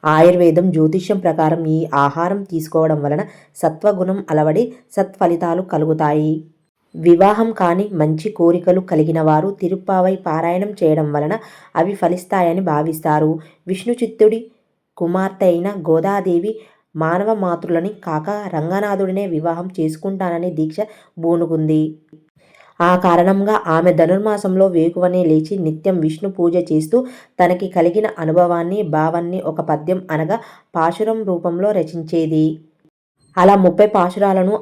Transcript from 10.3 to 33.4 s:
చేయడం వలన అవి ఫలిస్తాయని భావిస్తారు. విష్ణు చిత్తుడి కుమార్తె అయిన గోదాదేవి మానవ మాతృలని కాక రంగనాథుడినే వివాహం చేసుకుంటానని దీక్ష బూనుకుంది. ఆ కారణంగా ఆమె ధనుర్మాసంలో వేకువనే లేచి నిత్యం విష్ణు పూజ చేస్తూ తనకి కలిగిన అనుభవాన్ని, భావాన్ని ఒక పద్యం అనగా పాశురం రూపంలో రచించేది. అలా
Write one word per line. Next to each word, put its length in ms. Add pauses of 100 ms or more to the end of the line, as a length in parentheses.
చేయడం 420
వలన 220 (420)
అవి 180
ఫలిస్తాయని 760
భావిస్తారు. 600 (360)
విష్ణు 260
చిత్తుడి 460 (600)
కుమార్తె 480
అయిన 220 (120)
గోదాదేవి 720 (420)
మానవ 400
మాతృలని 560 (140)
కాక 240 (200)
రంగనాథుడినే 760
వివాహం 440
చేసుకుంటానని 800
దీక్ష 280 (400)
బూనుకుంది. 640 (1000)
ఆ 160
కారణంగా 600 (100)
ఆమె 260
ధనుర్మాసంలో 760
వేకువనే 560
లేచి 340
నిత్యం 420
విష్ణు 300
పూజ 340
చేస్తూ 360 (380)
తనకి 300
కలిగిన 380 (120)
అనుభవాన్ని, 680
భావాన్ని 540
ఒక 180
పద్యం 400 (100)
అనగా 280 (360)
పాశురం 480
రూపంలో 500
రచించేది. 760 (880)
అలా 200